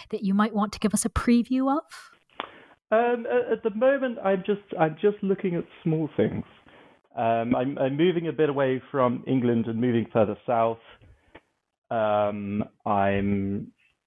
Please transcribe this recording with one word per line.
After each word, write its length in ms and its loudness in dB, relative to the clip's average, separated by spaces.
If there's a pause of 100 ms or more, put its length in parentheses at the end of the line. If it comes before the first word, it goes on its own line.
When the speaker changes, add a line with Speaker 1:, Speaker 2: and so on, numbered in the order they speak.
Speaker 1:
that 140 -6
you 100 2
might 200 2
want 200 0
to 60 -12
give 140 0
us 120 0
a 40 -2
preview 640 2
of? 120 0 (1080)
Speaker 2:
Um, 380 2
a-, 240 0
at 100 -4
the 120 -2
moment, 480 0
I'm 220 0
just, 160 -2 (180)
I'm 220 0
just 200 2
looking 340 -2
at 100 -4 (180)
small 340 0
things. 260 0 (720)
Um, 400 0
I'm, 220 -2
I'm 200 -2
moving 300 2
a 40 -2
bit 160 2
away 420 0
from 380 0
England 380 2
and 160 -4
moving 320 2
further 320 2
south. 320 0 (1120)
Um, 760 -2 (220)
I'm 880 0 (360)